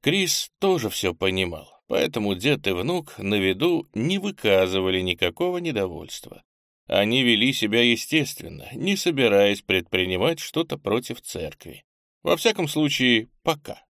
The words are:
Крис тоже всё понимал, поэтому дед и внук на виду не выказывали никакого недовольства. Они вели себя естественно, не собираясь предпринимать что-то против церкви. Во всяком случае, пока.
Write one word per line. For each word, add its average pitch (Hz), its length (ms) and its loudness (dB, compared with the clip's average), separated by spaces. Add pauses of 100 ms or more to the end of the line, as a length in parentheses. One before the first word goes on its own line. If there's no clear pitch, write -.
Крис 180 560 0
тоже 170 300 2
всё 90 260 -2
понимал, 92 720 -2
поэтому 104 480 0
дед 127 320 -2
и 98 40 0
внук 135 480 -4
на 101 160 -2
виду 104 580 0
не 156 240 -2
выказывали 95 840 2
никакого 92 600 -2
недовольства. 98 840 -8 (440)
Они 110 360 2
вели 120 300 4
себя 113 300 0
естественно, - 920 -2
не 190 240 -2
собираясь 101 640 4
предпринимать 92 800 0
что-то 156 380 -6
против 117 440 -4
церкви. - 640 -12 (360)
Во 170 140 2
всяком 190 320 0
случае, 127 600 0 (140)
пока. - 480 -4